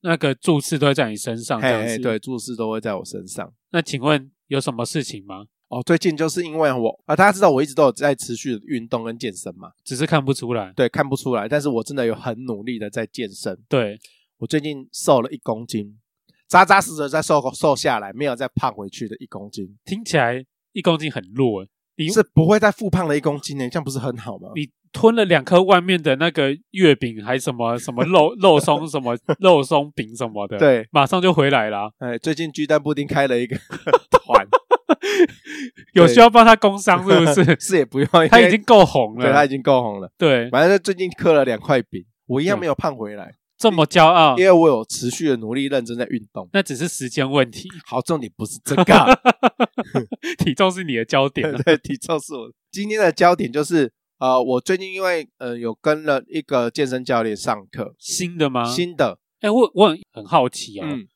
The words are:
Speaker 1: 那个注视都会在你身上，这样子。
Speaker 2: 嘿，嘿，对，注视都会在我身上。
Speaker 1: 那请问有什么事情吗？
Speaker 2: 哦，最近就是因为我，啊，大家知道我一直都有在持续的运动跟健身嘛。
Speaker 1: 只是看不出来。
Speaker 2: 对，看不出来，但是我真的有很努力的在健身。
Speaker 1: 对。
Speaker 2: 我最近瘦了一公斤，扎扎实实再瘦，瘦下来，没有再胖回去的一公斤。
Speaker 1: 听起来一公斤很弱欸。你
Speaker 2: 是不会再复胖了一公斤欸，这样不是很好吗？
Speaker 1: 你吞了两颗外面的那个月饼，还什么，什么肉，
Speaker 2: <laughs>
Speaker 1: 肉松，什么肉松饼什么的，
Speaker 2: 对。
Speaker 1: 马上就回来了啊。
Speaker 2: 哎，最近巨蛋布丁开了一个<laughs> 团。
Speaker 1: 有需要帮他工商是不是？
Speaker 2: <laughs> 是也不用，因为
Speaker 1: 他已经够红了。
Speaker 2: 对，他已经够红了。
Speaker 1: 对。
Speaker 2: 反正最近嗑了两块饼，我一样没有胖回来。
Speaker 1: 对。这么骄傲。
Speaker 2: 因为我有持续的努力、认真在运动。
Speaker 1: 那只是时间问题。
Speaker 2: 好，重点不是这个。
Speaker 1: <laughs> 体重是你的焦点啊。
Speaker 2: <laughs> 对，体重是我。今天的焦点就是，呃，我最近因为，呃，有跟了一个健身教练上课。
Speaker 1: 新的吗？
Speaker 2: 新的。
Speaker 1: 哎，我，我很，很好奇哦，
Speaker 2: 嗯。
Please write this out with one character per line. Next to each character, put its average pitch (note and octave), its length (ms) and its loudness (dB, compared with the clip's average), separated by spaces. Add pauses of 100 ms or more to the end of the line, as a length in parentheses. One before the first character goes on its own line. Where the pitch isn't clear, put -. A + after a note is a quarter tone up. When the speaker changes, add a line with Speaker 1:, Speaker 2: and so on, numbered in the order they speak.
Speaker 1:
那 E3+ 160 -2
个 C3+ 180 -2
注 D3+ 260 0
视 - 160 -6
都 C#3 80 0
会 C#3 80 4
在 B2+ 160 0
你 G#2+ 60 -8
身 A#2 200 -8
上， A#2 240 -6
这 B2+ 80 -2
样 A2+ 140 0
子。 A2+ 60 -6
Speaker 2:
嘿， A2+ 100 -4
嘿， B2+ 60 -8
对， A2 160 -2
注 B2+ 180 -10
视 A#2 180 -10
都 A2 140 -6
会 A2 100 -6
在 G#2+ 140 -6
我 F2+ 100 -10
身 F#2+ 240 -16
上。 - 240 -14 (200)
Speaker 1:
那 E3+ 100 0
请 D3 180 -8
问 C#3 300 -2 (160)
有 C3+ 160 -4
什 C#3 100 -6
么 A#2 140 -6
事 D3 180 -6
情 G2 220 -14
吗？ G2 200 -20 (240)
Speaker 2:
哦， B2+ 140 -8
最 E3+ 140 0
近 D#3+ 180 -2
就 D#3 140 -4
是 F3+ 140 -6
因 D#3 160 -12
为 D3+ 120 2
我， A#2 360 -4
啊， D3+ 80 0
大 F#3 100 4
家 G3+ 60 4
知 F#3+ 80 -8
道 G3 100 4
我 C#3 140 2
一 - 20 0
直 C#3 80 -18
都 D3+ 120 4
有 B2+ 60 2
在 C#3+ 220 -2
持 A#2+ 220 -8
续 C3 180 -8
的 G#2 140 -8
运 A#2 200 -8
动 A2+ 160 -6
跟 A2+ 140 -10
健 A2+ 180 -10
身 F#2 220 -14
嘛。 F#2+ 140 -20 (120)
Speaker 1:
只 C3 120 -12
是 C#3 100 -2
看 D#3 180 0
不 C3+ 80 -2
出 B2 220 -4
来。 G2 220 -6
Speaker 2:
对， B2 120 2
看 C#3+ 220 -4
不 C3+ 60 -4
出 B2+ 180 -6
来， G#2+ 160 -4
但 D3 100 -2
是 C#3+ 80 -4
我 A2+ 160 -2
真 C#3+ 140 -10
的 B2 80 -2
有 A2+ 80 -2
很 A#2 300 -10
努 A2+ 180 -10
力 A#2+ 160 -10
的 G#2 100 -10
在 A2+ 200 -8
健 A#2 200 -10
身。 G2 300 -12 (100)
Speaker 1:
对。 A2+ 320 -2 (380)
Speaker 2:
我 A#2 80 -10
最 D3+ 140 -2
近 C#3+ 320 -10
瘦 C3 320 2
了 B2+ 80 -8
一 D3+ 60 -12
公 A#2 280 -8
斤， G#2 320 -8 (500)
扎 F#3 160 6
扎 G3 160 6
实 E3 160 -6
实 D3 140 -6
再 D#3 100 -2
瘦， D3+ 220 0 (140)
瘦 D3 200 2
下 B2 240 -4
来， G2 140 -12
没 C3 120 -8
有 B2+ 100 -4
再 B2+ 140 -8
胖 B2+ 220 -4
回 G2 160 -14
去 A2 200 -12
的 F2+ 80 -14
一 - 100 -20
公 G2+ 240 -16
斤。 G2+ 340 -14
Speaker 1:
听 G#3 220 -10
起 E3 120 -2
来 B2+ 280 -2 (280)
一 G3 100 -10
公 E3 160 0
斤 D#3 120 -8
很 G2+ 120 -12 (100)
弱 A2+ 280 -2
欸。 G2 80 -20 (260)
你 D#3+ 140 -6
Speaker 2:
是 A3 120 2
不 D#3+ 260 2
会 G#3 120 4
再 G#3 120 2
复 G3+ 180 -8
胖 F3 180 -2
了 D3 100 -2
一 - 20 -2
公 C#3+ 200 -4
斤 C#3+ 200 -12
欸， B2 100 -6
这 E3+ 80 -8
样 D#3 60 -6
不 C#3+ 60 -8
是 C3+ 80 -8
很 B2 200 -8
好 A2 200 -14
吗？ F#2 180 -20
Speaker 1:
你 D3 140 -8 (220)
吞 A3+ 240 2
了 G#3+ 100 2
两 D#3+ 180 2
颗 F3+ 180 4
外 F#3+ 180 6
面 F3+ 220 0
的 C#3+ 160 2
那 E3 140 0
个 C#3 240 0 (160)
月 F3 220 4
饼， A2+ 300 -4
还 B2+ 140 -4
什 C3 160 -6
么， A#2 240 -4
什 A#2+ 140 -10
么 B2 140 -2
肉， F3 320 2
Speaker 2:
<laughs> F#3+ 40 -6
Speaker 1:
肉 E3 180 6
松， D3 280 0
什 C#3+ 120 -6
么 A#2+ 160 -4 (240)
肉 F3 240 6
松 D3 320 -2
饼 A2+ 200 -10
什 A#2+ 120 -8
么 G#2 200 -8
的， G#2 100 -10
Speaker 2:
对。 B2 340 2
Speaker 1:
马 C#3+ 140 2
上 F3+ 160 -2
就 F3+ 100 4
回 C#3+ 200 2
来 A2 180 0
了 G2+ 120 -6
啊。 G#2+ 80 -8 (100)
Speaker 2:
哎， A#2+ 180 -8
最 D#3 160 -4
近 D#3 180 -8
巨 D3+ 140 -6
蛋 D3 160 0
布 D3 120 -4
丁 C#3+ 140 -6
开 C#3 200 -2
了 B2 120 0
一 B2 80 -4
个 B2 80 -10 (300)
<laughs> - 240 0
团。 - 380 0 (1500)
Speaker 1:
有 E3+ 140 8
需 - 120 4
要 A#3 100 12
帮 A#3 140 8
他 A3+ 120 8
工 G3 220 0
商 F#3 300 0
是 G3 120 6
不 E3 120 4
是？ D#3 260 4
Speaker 2:
<laughs> - 20 -18
是 - 160 -4
也 C#3+ 100 4
不 C3 140 -6
用， C#3 120 2
因 E3+ 100 6
为 D#3+ 60 4
Speaker 1:
他 A#3 140 8
已 F3+ 80 6
经 G#3 140 2
够 G#3 200 8
红 A#2 320 2
了。 B2 100 -2
Speaker 2:
对， C3+ 60 4
他 D3 140 6
已 - 20 -4
经 C3+ 140 -6
够 B2+ 220 4
红 G#2 180 -6
了。 F2+ 160 -14
Speaker 1:
对。 B2+ 320 2
Speaker 2:
反 C#3 180 2
正 G3 120 4
最 G3 140 -4
近 F3+ 220 -4
嗑 F3 160 2
了 C#3+ 140 4
两 A2+ 140 -2
块 C#3 240 0
饼， F2+ 200 -12 (220)
我 B2+ 160 -2
一 D#3+ 40 -2
样 G3+ 140 -2
没 F3+ 60 -8
有 D3 80 -2
胖 D3 220 -4
回 G#2+ 180 -10
来。 G2 120 -16
Speaker 1:
对。 - 100 -20 (200)
这 A3 160 2
么 D#3+ 140 2
骄 E3 200 8
傲。 D#3+ 320 6
Speaker 2:
因 F3+ 60 4
为 F#3+ 80 6
我 E3 160 4
有 A#2 160 2
持 - 260 -8
续 D#3 200 -4
的 B2+ 80 0
努 A2 160 -8
力、 C#3 140 -4
认 C3+ 180 -4
真 A#2 120 -10
在 A#2+ 100 -4
运 A#2+ 120 -6 (140)
动。 F#2 180 -14
Speaker 1:
那 G3 100 0
只 C#3+ 140 -8
是 D3+ 120 -6
时 C3 200 -8
间 C3 220 -4
问 C3+ 200 0
题。 A2 200 -16 (160)
Speaker 2:
好， B2 160 -6
重 D#3+ 180 -4
点 A2 160 -10
不 A2 100 -8
是 B2 180 -14
这 C#3+ 120 -4
个。 F3+ 80 6
Speaker 1:
<laughs> B3 1500 2
体 D3 160 -2
重 F#3+ 160 2
是 F3+ 140 -8
你 C#3+ 120 -6
的 A2+ 100 -4
焦 C#3 240 0
点 C#3+ 240 -4
啊。 B2 60 -8
Speaker 2:
<laughs> - 40 -4
对， D#3+ 140 4
体 C#3 180 -8
重 D#3+ 240 -6
是 - 140 -14
我。 A#2+ 180 -14 (200)
今 G#3 180 -10
天 G#3+ 100 -6
的 F#3+ 100 2
焦 F3 240 4
点 E3 160 -4
就 C#3+ 140 -4
是， D3 300 0 (240)
呃， B2+ 240 2
我 B2+ 180 -2
最 F#3 160 -2
近 F#3+ 160 -8
因 F#3+ 120 -8
为， E3+ 220 -2 (120)
呃， B2 200 -10
有 A#2 160 -8
跟 D3+ 300 -2
了 C#3+ 240 -2
一 D#3 140 -6
个 A#2+ 280 -2
健 C#3+ 160 -2
身 B2+ 200 -6
教 A#2+ 180 0
练 G#2+ 140 -4
上 G#2+ 340 -6
课。 - 260 -10
Speaker 1:
新 F3 400 -10
的 D3+ 120 0
吗？ B2 160 -2
Speaker 2:
新 F3 320 -4
的。 A2+ 200 0 (220)
Speaker 1:
哎， G#3+ 100 -2
我， A3+ 260 2
我 G3+ 120 4
很， E3 120 -2 (120)
很 G#2 140 -18
好 C3 240 0
奇 - 300 -14
哦， F3 60 -12
Speaker 2:
嗯。 C3 300 -12